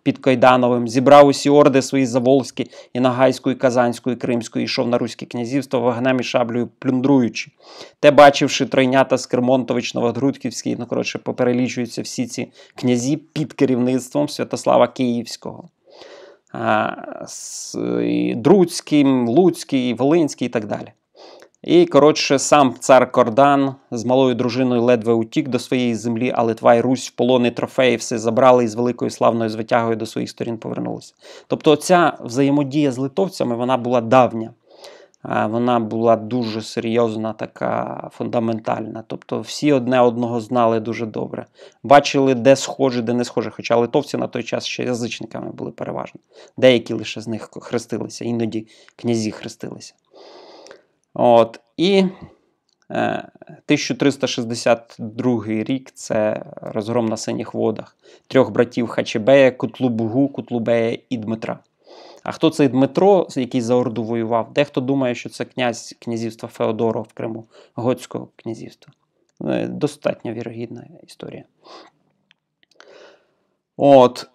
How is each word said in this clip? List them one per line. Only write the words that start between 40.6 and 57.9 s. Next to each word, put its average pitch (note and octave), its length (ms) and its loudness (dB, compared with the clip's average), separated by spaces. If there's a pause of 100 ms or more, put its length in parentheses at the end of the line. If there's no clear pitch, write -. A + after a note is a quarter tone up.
дуже A2+ 260 -8
добре. - 400 -10 (380)
Бачили, C3+ 520 6
де B2+ 200 4
схожі, B2+ 460 -2
де A#2 120 -4
не A#2+ 120 -2
схожі. A2 240 -6
Хоча A#2 260 -4
литовці A#2+ 420 0
на B2+ 100 -4
той A#2+ 160 -8
час A#2+ 220 -6
ще - 180 -8
язичниками - 680 -8
були - 200 -12
переважно. - 480 -12 (380)
Деякі A#2+ 360 4
лише A2 280 -10
з A2+ 60 -14
них A2 240 -10
хрестилися, - 760 -8
іноді A2+ 420 -4 (280)
князі A2+ 360 -2
хрестилися. - 640 -14 (1200)
От. A#2 460 4 (180)
І, F#3+ 280 2 (880)
е, A2 360 -4 (380)
тисяча C#3+ 280 -2
триста C3 340 0
шістдесят A#2 720 -2
другий A2 640 -4
рік — C3 300 -8
це A2 520 -4 (160)
розгром A2+ 440 -4
на A2 120 -4
синіх A#2 360 -8
водах. A2+ 440 -4 (300)